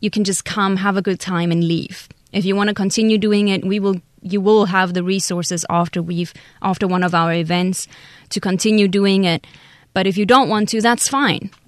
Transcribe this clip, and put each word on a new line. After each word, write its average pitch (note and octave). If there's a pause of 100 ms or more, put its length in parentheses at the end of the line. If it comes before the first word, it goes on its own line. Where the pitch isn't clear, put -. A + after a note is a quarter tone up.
You G#3+
can G#3
just F#3+
come, G3
have F#3+
a G3
good F#3
time, E3+
and E3+
leave. E3 (220)
If F#3
you F#3+
wanna G3+
continue A3
doing G#3
it, G3
we G3
will, G3 (200)
you G3
will G#3
have F#3
the F3
resources F3
after E3+
we've, E3+ (280)
after F#3+
one F3+
of F3
our E3
events F3 (420)
to -
continue G3+
doing G3
it. E3+ (480)
But F#3+
if F#3+
you G#3
don't B3
want G#3+
to, A3
that's A#3
fine. A#3 (160)